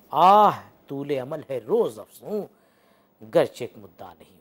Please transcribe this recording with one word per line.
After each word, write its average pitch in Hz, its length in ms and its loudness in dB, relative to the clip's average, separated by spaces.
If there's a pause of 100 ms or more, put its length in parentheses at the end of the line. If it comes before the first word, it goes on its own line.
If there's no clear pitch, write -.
(120)
"आह 185 480 4
तूले 143 580 -10
अमल 139 320 -12
है 131 80 -6
रोज़ 127 420 -4
अफ़ज़ूं, 165 460 -12 (840)
गरचे 127 340 -2
एक - 140 -16
मुद्दा 98 340 -20
नहीं - 280 -20